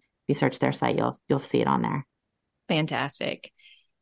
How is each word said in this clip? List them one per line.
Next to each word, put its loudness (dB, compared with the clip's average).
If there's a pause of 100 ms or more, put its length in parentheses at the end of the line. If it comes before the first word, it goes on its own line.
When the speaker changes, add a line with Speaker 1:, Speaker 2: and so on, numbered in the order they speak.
(280)
Speaker 1:
you 2
search 0
their 2
site, 0
you'll, -2 (100)
you'll 4
see 0
it 0
on 2
there. -2 (640)
Speaker 2:
Fantastic. -2 (500)